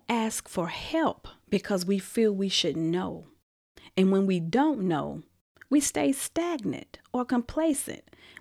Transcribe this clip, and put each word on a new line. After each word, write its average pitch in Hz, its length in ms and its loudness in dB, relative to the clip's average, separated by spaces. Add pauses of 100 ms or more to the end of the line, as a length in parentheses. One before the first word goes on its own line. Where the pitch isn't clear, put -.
ask 226 380 -2
for 170 200 -2
help - 600 -2 (220)
because 185 360 0
we 196 140 2
feel 220 320 2
we 196 180 0
should 165 280 0
know. 170 500 -2 (680)
And 190 160 6
when 196 160 4
we 185 120 4
don't 240 420 0
know, 147 420 -2 (460)
we 285 100 4
stay 285 320 2
stagnant 269 880 -4 (140)
or 247 120 -2
complacent. 277 760 -2 (380)